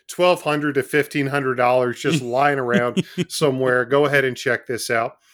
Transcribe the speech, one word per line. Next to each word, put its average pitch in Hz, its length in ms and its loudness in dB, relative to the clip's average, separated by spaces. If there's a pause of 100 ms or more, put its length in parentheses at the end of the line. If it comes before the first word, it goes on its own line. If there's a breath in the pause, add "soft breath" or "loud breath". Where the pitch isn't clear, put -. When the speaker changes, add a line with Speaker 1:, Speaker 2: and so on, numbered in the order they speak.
Speaker 1:
twelve 180 340 2
hundred 147 320 -2
to 135 100 0
fifteen 143 440 -2
hundred 135 280 -2
dollars 123 460 2
just 139 220 0
lying 135 340 0
around 120 460 0 (140 loud breath)
Speaker 2:
<laughs> 180 100 -2
Speaker 1:
somewhere, 131 580 0
go 143 200 2
ahead 139 200 2
and 123 100 -2
check 120 300 -4
this 117 240 -6
out. 117 280 -2 (160 soft breath)